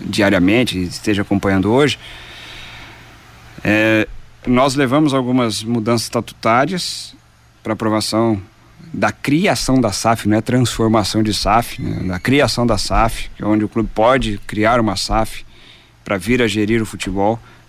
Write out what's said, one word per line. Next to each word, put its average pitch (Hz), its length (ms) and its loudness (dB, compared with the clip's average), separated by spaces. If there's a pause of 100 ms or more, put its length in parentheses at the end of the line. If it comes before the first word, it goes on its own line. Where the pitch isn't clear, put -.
diariamente, 104 760 2
esteja 98 400 -2
acompanhando 98 480 0
hoje, 131 260 2 (1700)
é, 107 460 2 (380)
nós 127 280 2
levamos 139 400 2
algumas 123 480 0
mudanças 117 420 0
estatutárias - 1120 -2 (480)
pra 110 120 -4
aprovação 110 640 0 (520)
da 104 200 -2
criação 143 680 0
da 110 120 0
saf, 113 340 0
não 107 120 2
é - 20 2
transformação 113 840 0
de 107 100 0
saf, 107 480 0
né? 107 280 -6
Da 90 100 -6
criação 123 480 2
da 110 100 2
saf, - 600 0
que - 80 -12
é - 20 -4
onde 107 180 2
o 101 40 -2
clube 110 260 -2
pode 113 520 2
criar 110 340 2
uma 107 160 0
saf - 480 -2 (580)
pra 104 140 -2
vir 117 260 0
a 117 60 2
gerir 107 340 0
o 104 40 -4
futebol 98 520 -2 (300)